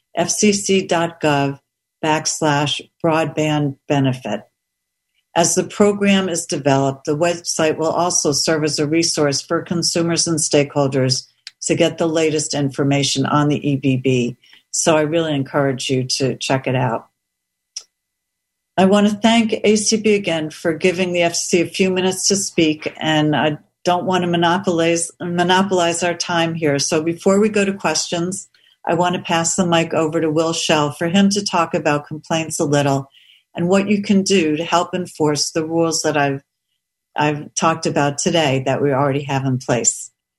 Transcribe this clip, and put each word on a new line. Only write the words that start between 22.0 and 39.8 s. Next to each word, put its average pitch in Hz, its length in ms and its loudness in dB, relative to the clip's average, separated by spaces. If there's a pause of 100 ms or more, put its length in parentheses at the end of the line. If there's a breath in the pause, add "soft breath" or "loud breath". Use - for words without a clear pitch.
to 202 80 2
speak, 156 600 0
and 151 400 2
I 147 220 0 (260)
don't 180 220 0
want 185 160 0
to 175 60 -2
monopolize, 170 840 0 (100)
monopolize 175 840 0
our 175 120 0
time 165 400 -2
here. 151 240 0
So 156 240 0
before 180 380 0
we 220 80 4
go 208 160 0
to 196 100 -2
questions, 180 720 -4 (380 soft breath)
I 170 80 0
want 180 220 0
to 185 60 -10
pass 165 340 -2
the 185 100 2
mic 165 280 2
over 160 260 0
to 160 100 0
Will 165 220 0
Schell 151 400 0
for 170 160 -4
him 196 220 4
to 202 140 -2
talk 170 300 0
about 147 320 0
complaints 160 540 -4
a 165 40 2
little 143 460 0 (440 soft breath)
and 175 140 -2
what 196 200 2
you 208 120 2
can 196 220 2
do 175 340 2
to 165 80 -6
help 175 300 0
enforce 151 560 -2
the 160 160 -4
rules 165 360 0
that 151 140 0
I've, 139 260 0 (760)
I've 151 380 -2
talked 160 320 0
about 143 320 0
today 151 480 0
that 135 140 0
we 143 120 2
already 139 320 0
have 135 200 -2
in 131 140 0
place. - 540 -2 (260)